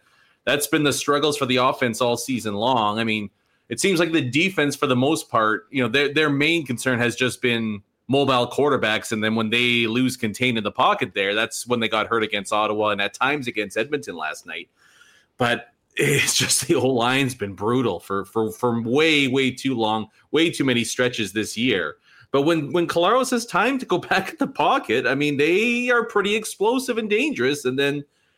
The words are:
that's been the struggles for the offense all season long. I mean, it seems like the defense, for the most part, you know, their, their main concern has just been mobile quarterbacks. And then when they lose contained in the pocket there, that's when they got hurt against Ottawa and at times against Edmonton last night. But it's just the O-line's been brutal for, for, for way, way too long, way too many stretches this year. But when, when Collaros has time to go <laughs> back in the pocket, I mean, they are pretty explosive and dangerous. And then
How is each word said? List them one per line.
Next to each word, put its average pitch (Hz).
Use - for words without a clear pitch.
that's 143
been 156
the 139
struggles 147
for 139
the 127
offense 127
all 120
season 110
long. 110
I 117
mean, 107
it 117
seems 190
like 165
the 160
defense, 143
for 143
the 127
most 143
part, 107
you 135
know, 120
their, 139
their 151
main 147
concern 123
has 120
just 127
been 113
mobile 127
quarterbacks. 117
And 110
then 110
when 113
they 120
lose 123
contained 113
in 107
the 101
pocket 139
there, 101
that's 113
when 120
they 113
got 107
hurt 117
against 107
Ottawa 107
and 101
at 101
times 135
against 107
Edmonton 123
last 78
night. 82
But 120
it's 143
just -
the 170
O-line's 127
been 101
brutal 107
for, 98
for, 110
for 117
way, 143
way 131
too 131
long, 110
way 165
too 139
many 120
stretches 117
this 107
year. 98
But 139
when, 156
when 170
Collaros 220
has 233
time 240
to 254
go 175
<laughs> -
back 190
in -
the 285
pocket, 254
I 131
mean, 147
they 233
are 240
pretty 208
explosive 226
and 220
dangerous. 202
And 131
then 143